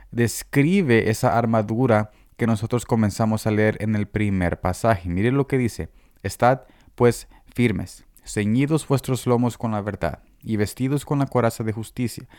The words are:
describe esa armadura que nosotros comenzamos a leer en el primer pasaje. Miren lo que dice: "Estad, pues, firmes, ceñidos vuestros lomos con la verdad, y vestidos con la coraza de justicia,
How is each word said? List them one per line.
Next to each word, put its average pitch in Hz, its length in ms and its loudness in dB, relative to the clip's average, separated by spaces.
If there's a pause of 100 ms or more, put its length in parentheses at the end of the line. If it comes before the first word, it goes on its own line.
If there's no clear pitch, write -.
(100)
describe 135 1000 2
esa 113 300 2
armadura 113 720 2 (260)
que 120 100 0
nosotros 113 380 0
comenzamos 110 640 0
a 110 60 2
leer 107 280 2
en 107 160 0
el 104 100 -2
primer 95 540 0
pasaje. 92 480 0
Miren 107 300 0
lo 139 80 0
que 139 100 -2
dice: 117 320 -4 (340)
"Estad, 123 420 2 (320)
pues, 120 300 2 (200)
firmes, 101 580 -2 (180)
ceñidos 127 640 -2
vuestros 131 400 -2
lomos 120 300 0
con 113 160 -6
la 107 80 -4
verdad, 98 420 -6 (200)
y 110 160 -4
vestidos 131 480 -2
con 143 140 -2
la 139 60 0
coraza 117 380 0
de 110 80 -2
justicia, 113 560 -8 (100)